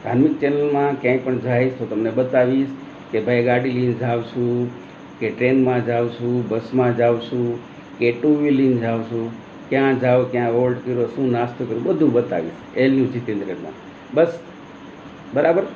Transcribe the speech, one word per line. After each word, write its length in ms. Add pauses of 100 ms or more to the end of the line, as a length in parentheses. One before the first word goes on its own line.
ધાર્મિક 360
ચેનલમાં 600
ક્યાંય 160
પણ 200
જઈશ 420
તો 60
તમને 240
બતાવીશ 580 (440)
કે 100
ભાઈ 220
ગાડી 280
લઈને 220
જાઉં 300
છું 460 (500)
કે 100
ટ્રેનમાં 560
જાઉં 280
છું, 340
બસમાં 500
જાઉં 240
છું 380 (400)
કે 120
ટુ 240
વ્હીલ 220
લઈને 240
જાઉં 220
છું, 280 (380)
ક્યાં 300
જાઉં, 320
ક્યાં 220
હોલ્ટ 240
કર્યો, 280
શું 260
નાસ્તો 340
કર્યો, 140
બધું 320
બતાવીશ 640
એલ 160
ન્યૂઝ 160
જીતેન્દ્રમાં. 640 (420)
બસ, 260 (920)
બરાબર? 300 (120)